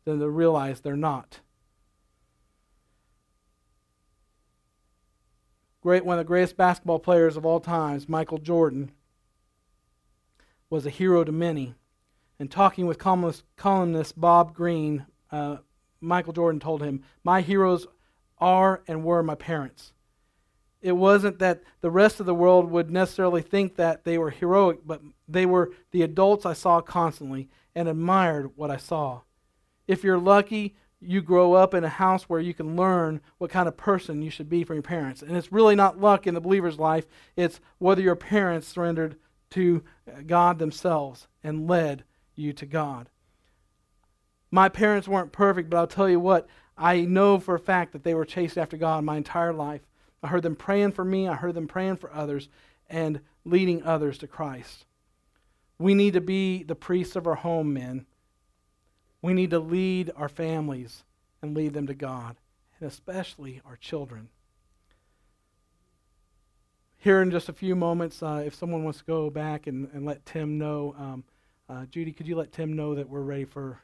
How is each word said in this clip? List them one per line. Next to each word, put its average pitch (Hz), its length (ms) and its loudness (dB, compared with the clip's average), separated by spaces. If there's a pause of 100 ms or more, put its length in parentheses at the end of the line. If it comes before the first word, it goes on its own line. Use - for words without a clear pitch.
than 151 160 -4
to 147 80 -2
realize 151 540 0
they're 143 120 -8
not." 147 460 -6 (4000)
Great, 180 240 2
one 180 140 0
of 165 60 -4
the 160 40 -10
greatest 180 300 0
basketball 175 420 2
players 165 380 2
of 156 80 -6
all 165 120 2
times, 151 500 -4
Michael 160 300 -4
Jordan, 151 540 0 (1800)
was 151 160 -4
a 143 60 -6
hero 180 340 4
to 156 80 -2
many. 160 420 -4 (640)
And 139 140 -10
talking 185 380 2
with 160 100 -4
columnist, 180 460 0 (100)
columnist 170 680 0
Bob 170 340 6
Greene, 156 520 -2 (240)
uh, 147 280 -8 (420)
Michael 165 320 -2
Jordan 165 260 0
told 151 240 -6
him, 135 220 -6 (180)
"My 180 200 4
heroes 185 440 2 (520)
are 185 500 4
and 160 160 -6
were 170 180 2
my 156 140 -4
parents." 147 560 -8 (920)
It 185 100 0
wasn't 196 460 4
that 180 240 0 (180)
the 170 120 -2
rest 208 260 6
of 196 80 -6
the 180 80 2
world 175 380 6
would 170 180 0
necessarily 180 500 0
think 196 360 -2
that 165 260 0
they 170 160 0
were 160 120 -2
heroic, 180 540 2
but 151 160 -10 (280)
they 185 180 0
were 180 260 2 (200)
the 180 100 2
adults 190 420 4
I 170 100 -4
saw 170 260 4
constantly 143 680 -4 (240)
and 170 160 -4
admired 160 680 0
what 147 140 -6
I 135 80 -6
saw. 139 420 -6 (680)
If 185 160 0
you're 190 160 2
lucky, 202 560 2 (260)
you 180 220 -2
grow 180 300 6
up 185 200 6
in 175 120 0
a 160 40 -2
house 185 360 0
where 165 160 -2
you 175 120 -4
can 160 220 -8
learn 175 460 0 (180)
what 175 140 -8
kind 180 160 0
of - 80 -6
person 180 460 -2
you 156 80 -8
should 151 180 -14
be 170 160 -2
from 160 100 -8
your 147 80 -6
parents. 147 400 -8
And 160 140 -6
it's 175 160 -6
really 208 240 6
not 190 240 2
luck 202 260 4
in 175 80 -2
the 170 60 -4
believer's 175 400 0
life. 160 260 0 (300)
It's 175 240 -2 (180)
whether 185 240 4
your 180 140 4
parents 175 500 -2
surrendered 165 500 -4 (340)
to 175 340 2 (420)
God 175 320 2
themselves 151 680 -4 (160)
and 156 240 -6
led 160 340 -2 (340)
you 147 180 -8
to 143 120 -16
God. 139 420 -8 (1400)
My 190 180 6
parents 202 400 0
weren't 185 240 -2
perfect, 185 380 0
but 170 80 2
I'll 170 80 2
tell 196 220 0
you 175 120 4
what, 180 260 2 (300)
I 170 260 2
know 190 360 4
for 185 160 -4
a 170 60 -2
fact 180 320 -2
that 143 120 -16
they 165 100 0
were 160 100 -2
chasing 170 380 -4
after 160 140 -8
God 160 280 -2
my 151 120 -4
entire 170 360 -4
life. 147 300 -8 (400)
I 151 60 -10
heard 170 140 -2
them 165 140 -4
praying 202 360 0
for 190 120 -6
me. 190 240 -2
I 160 60 -4
heard 175 200 -6
them 165 140 -8
praying 185 280 -4
for - 160 -18
others 147 360 -8 (400)
and 160 320 -4 (240)
leading 175 380 2
others 151 360 -2
to 151 80 -14
Christ. 135 600 -14 (920)
We 196 160 2
need 202 200 4
to 180 60 2
be 190 420 -2
the 160 120 -8
priests 180 420 -4
of 170 100 -6
our 165 80 0
home, 160 380 -4
men. 127 340 -10 (1160)
We 180 120 0
need 185 160 0
to 170 80 0
lead 180 580 -2
our 147 120 -8
families 151 760 -8 (380)
and 147 140 -8
lead 151 180 -4
them 143 140 -6
to 139 60 -12
God, 127 420 -12 (420)
and 151 100 -14
especially 147 760 -14
our 127 120 -20
children. 120 520 -14 (2750)
Here 190 240 4
in 185 100 2
just 170 200 -6
a - 20 -18
few 185 240 -4
moments, 170 460 -4
uh, 151 240 -6
if 143 80 -10
someone 170 280 -8
wants 156 180 -8
to - 40 -20
go 160 240 -6
back 151 380 -10
and, 135 260 -10
and 143 140 -12
let 143 180 -10
Tim 151 320 -8
know, 147 420 -6
um, 131 260 -14 (440)
uh, 127 180 -14
Judy, 160 260 -10
could 156 140 -16
you 170 80 -8
let 165 180 -8
Tim 156 200 -8
know 151 220 -6
that 139 160 -10
we're 143 100 -10
ready 139 240 -8
for 131 400 -14